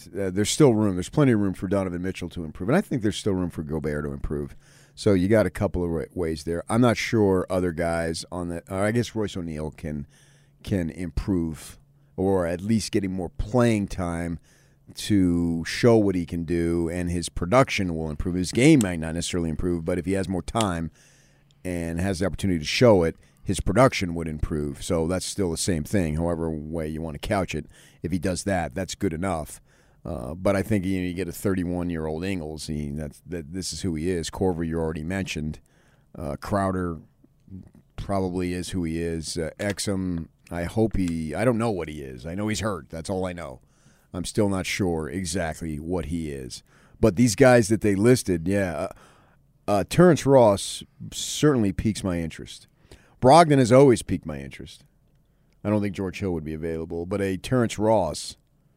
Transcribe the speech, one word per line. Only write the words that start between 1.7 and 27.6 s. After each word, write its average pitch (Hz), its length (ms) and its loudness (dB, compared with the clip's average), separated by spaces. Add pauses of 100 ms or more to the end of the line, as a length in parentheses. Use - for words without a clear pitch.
Mitchell 90 280 -6
to 87 140 -8
improve. 90 240 -8
And 147 80 4
I 202 40 4
think 135 220 -4
there's 101 140 0
still 101 180 -2
room 87 160 -2
for 82 140 -8
Gobert 76 400 -4
to 71 80 -4
improve. 71 420 -6 (400)
So - 180 2
you 92 160 4
got 107 160 6
a 90 60 -2
couple 90 340 -2
of 85 60 -2
wa-, 80 140 -2 (100)
ways 80 300 -4
there. 82 240 -4
I'm 113 120 2
not 117 160 4
sure 98 540 2
other 90 220 0
guys 82 580 -2
on 87 180 -6
the, 85 220 -6
or 95 140 -2
I 107 80 2
guess 120 220 -2
Royce 107 220 -4
O'Neal 78 360 -6
can, 73 340 -8 (560)
can 90 260 -2
improve, 82 880 -4 (380)
or 92 300 2
at 87 160 -4
least 107 300 0
getting 98 200 0
more 92 160 -6
playing 117 600 2
time 85 500 -4 (560)
to 87 720 2
show 117 300 4
what 98 180 4
he 87 100 -2
can 85 200 -6
do, 85 440 0
and 87 220 -4
his 87 180 -4
production 95 640 2
will 80 140 -4
improve. 85 280 -4
His 90 160 -2
game 139 300 8
might 90 180 -2
not 80 140 -4
necessarily 85 360 -2
improve, 85 340 -2
but 90 140 -2
if 78 80 -4
he 95 60 0
has 95 160 -2
more 90 140 -2
time 87 480 -4 (720)
and 85 360 -4
has 95 200 -2
the 95 60 0
opportunity 87 340 -2
to 73 40 -6
show 104 380 6
it, 80 140 0 (260)
his - 180 -4
production 101 540 2
would 82 140 -4
improve. 76 540 -4
So 82 240 0
that's 90 200 -2
still 92 240 -2
the 80 60 -4
same 82 280 -2
thing, 82 320 0
however 82 340 -2
way 78 380 -6
you 80 140 -6
want 76 180 -8
to - 80 -8
couch 95 260 -2
it. 76 120 -8 (360)